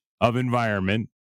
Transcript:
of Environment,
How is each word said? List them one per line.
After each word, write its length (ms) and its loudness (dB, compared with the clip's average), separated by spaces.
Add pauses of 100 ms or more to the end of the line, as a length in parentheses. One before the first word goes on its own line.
(220)
of 160 2
Environment, 720 0 (180)